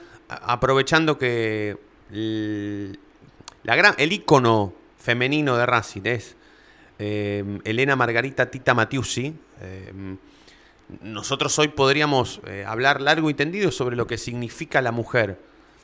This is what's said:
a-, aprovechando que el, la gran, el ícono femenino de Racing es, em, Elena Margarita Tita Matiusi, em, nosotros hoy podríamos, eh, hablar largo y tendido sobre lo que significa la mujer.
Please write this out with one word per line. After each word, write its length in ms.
a-, 240
aprovechando 640
que 580
el, 840
la 140
gran, 220
el 140
ícono 600
femenino 580
de 100
Racing 380
es, 320
em, 640
Elena 320
Margarita 540
Tita 240
Matiusi, 600
em, 560
nosotros 560
hoy 100
podríamos, 800
eh, 200
hablar 340
largo 280
y 60
tendido 360
sobre 260
lo 100
que 120
significa 640
la 120
mujer. 460